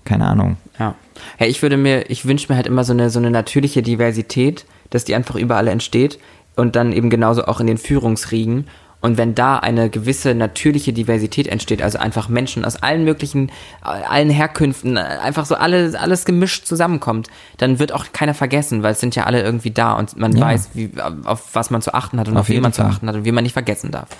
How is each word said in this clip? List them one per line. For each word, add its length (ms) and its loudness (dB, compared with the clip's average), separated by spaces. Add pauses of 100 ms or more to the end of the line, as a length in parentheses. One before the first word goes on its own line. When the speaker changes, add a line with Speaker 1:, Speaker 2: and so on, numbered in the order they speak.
Speaker 1:
keine 200 2
Ahnung. 320 2 (220)
Speaker 2:
Ja. 160 -4 (420)
Hey, 120 2
ich 120 -2
würde 160 4
mir, 320 2
ich 160 -6
wünsche 260 0
mir 40 2
halt 120 0
immer 160 2
so 100 2
eine, 160 4
so 100 0
eine 120 2
natürliche 520 0
Diversität, 840 0 (240)
dass 160 -2
die 100 -2
einfach 200 -2
überall 320 2
entsteht 500 0 (380)
und 220 2
dann 160 2
eben 160 2
genauso 360 2
auch 140 -2
in 80 0
den 100 2
Führungsriegen. 920 0 (320)
Und 180 0
wenn 180 2
da 240 2
eine 300 2
gewisse 440 0
natürliche 600 0
Diversität 540 0
entsteht, 340 -2
also 160 -2
einfach 320 -4
Menschen 340 -2
aus 180 -4
allen 220 0
möglichen, 480 0 (300)
allen 480 0
Herkünften, 680 0
einfach 480 -4
so 100 0
alle, 440 2
alles 240 0
gemischt 420 0
zusammenkommt, 600 -2 (300)
dann 220 2
wird 120 0
auch 220 -6
keiner 200 0
vergessen, 480 -2
weil 120 2
es 80 -6
sind 160 -2
ja 80 -2
alle 180 2
irgendwie 280 -2
da 220 0
und 220 -4
man 220 0
Speaker 1:
Ja. 80 6
Speaker 2:
weiß, 300 0
wie, 140 -6 (360)
auf 280 -6
was 160 -2
man 120 0
zu 120 -4
achten 240 -2
hat 120 0
und 60 2
Speaker 1:
Auf 60 4
Speaker 2:
auf 60 0
wen 60 2
Speaker 1:
jeden 100 2
Speaker 2:
man 80 2
zu 100 0
Speaker 1:
Fall. 100 2
Speaker 2:
achten 180 -4
hat 60 -2
und 100 -4
wen 100 2
man 80 2
nicht 100 -2
vergessen 380 -4
darf. 160 -8 (120)